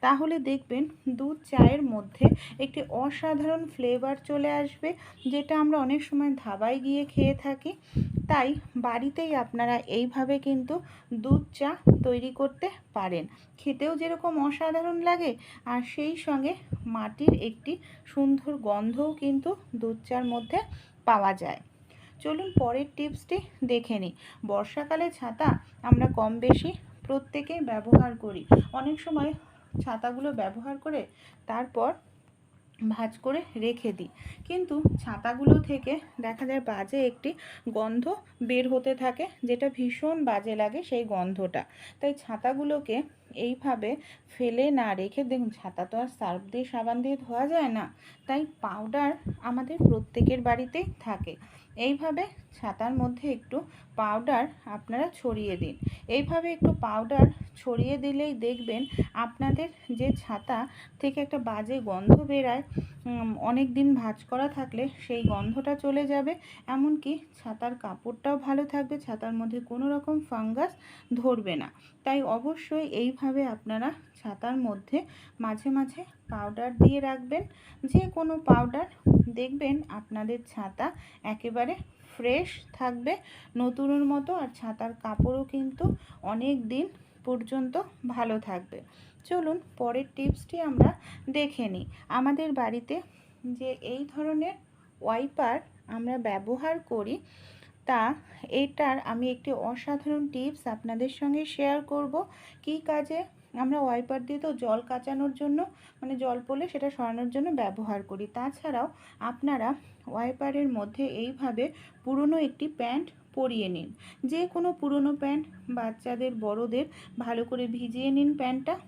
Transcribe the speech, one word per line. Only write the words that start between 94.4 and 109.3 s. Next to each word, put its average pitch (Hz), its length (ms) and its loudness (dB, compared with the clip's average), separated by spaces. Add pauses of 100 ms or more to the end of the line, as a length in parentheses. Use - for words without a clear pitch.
ওয়াইপার 247 560 0 (300)
আমরা 233 280 -4 (120)
ব্যবহার 240 480 -2 (160)
করি, 214 240 -2 (720)
তা 247 160 4 (600)
এটার 277 440 2
আমি 233 200 -2 (100)
একটি 262 160 -6 (180)
অসাধারণ 285 580 -2
টিপস 285 400 -6
আপনাদের 226 520 -4
সঙ্গে 285 260 0
শেয়ার 285 340 0 (120)
করব। 285 220 -2 (480)
কী 302 140 -4 (140)
কাজে 302 300 0 (420)
আমরা 269 200 0
ওয়াইপার 247 440 0
দিয়ে 285 140 -6
তো 311 140 -2
জল 233 260 0 (100)
কাচানোর 269 520 -2
জন্য, 294 180 2 (380)
মানে 262 160 -6 (100)
জল 247 140 0 (100)
পড়লে 277 260 -2
সেটা 277 220 0
সরানোর 240 340 -2
জন্য 277 180 0 (140)
ব্যবহার 208 420 -2
করি। 196 300 -8
তাছাড়াও 269 540 -4 (420)